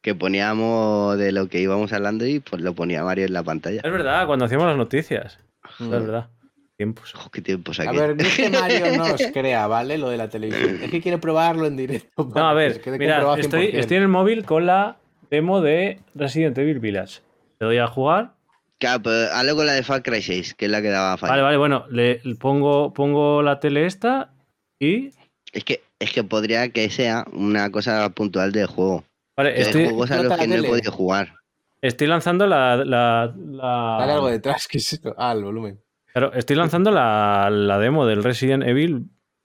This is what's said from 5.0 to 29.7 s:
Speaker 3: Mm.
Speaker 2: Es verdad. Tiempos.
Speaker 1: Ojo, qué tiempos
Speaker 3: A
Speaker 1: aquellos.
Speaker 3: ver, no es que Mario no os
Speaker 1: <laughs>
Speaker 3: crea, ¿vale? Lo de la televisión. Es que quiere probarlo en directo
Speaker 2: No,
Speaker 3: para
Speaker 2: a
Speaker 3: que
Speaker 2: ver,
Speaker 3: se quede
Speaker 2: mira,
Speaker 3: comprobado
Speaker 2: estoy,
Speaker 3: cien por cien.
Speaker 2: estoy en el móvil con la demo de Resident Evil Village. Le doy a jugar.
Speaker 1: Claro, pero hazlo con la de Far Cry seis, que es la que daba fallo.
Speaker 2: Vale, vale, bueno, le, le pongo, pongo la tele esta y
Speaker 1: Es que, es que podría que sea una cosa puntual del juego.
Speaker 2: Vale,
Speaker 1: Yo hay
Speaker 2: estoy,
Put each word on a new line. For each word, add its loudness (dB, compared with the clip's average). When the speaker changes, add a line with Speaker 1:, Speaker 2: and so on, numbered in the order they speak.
Speaker 3:
Mm. -8
Speaker 2:
Es -6
verdad. -4
Tiempos. -8
Speaker 1:
Ojo, -20
qué -12
tiempos -6
Speaker 3:
A 0
Speaker 1:
aquellos. 0
Speaker 3:
ver, -2
no -2
es 0
que 0
Mario 0
no 0
os 0
Speaker 1:
<laughs> -2
Speaker 3:
crea, 0
¿vale? -2
Lo -4
de -2
la -6
televisión. -4
Es -8
que -2
quiere -2
probarlo 0
en -2
directo -6
Speaker 2:
No, -4
Speaker 3:
para 2
Speaker 2:
a 4
Speaker 3:
que 4
Speaker 2:
ver, 4
Speaker 3:
se -12
quede -6
Speaker 2:
mira, 2
Speaker 3:
comprobado 2
Speaker 2:
estoy, 0
Speaker 3:
cien 2
por 0
cien. -2
Speaker 2:
estoy 0
en 4
el 4
móvil 2
con 2
la 2
demo 2
de 0
Resident -2
Evil 0
Village. -4
Le -4
doy 2
a 2
jugar. 0
Speaker 1:
Claro, 0
pero 0
hazlo 0
con 2
la 2
de 0
Far -2
Cry -2
seis, -6
que -6
es 0
la 0
que -2
daba 0
fallo. -2
Speaker 2:
Vale, 4
vale, 4
bueno, 2
le, 0
le -6
pongo, 2
pongo 2
la 2
tele 2
esta -2
y 0
Speaker 1:
Es -10
que, -4
es -6
que 0
podría 0
que 0
sea -2
una 0
cosa 0
puntual -2
del 0
juego. 0
Speaker 2:
Vale, 2
Speaker 1:
Yo -4
hay 2
Speaker 2:
estoy, 2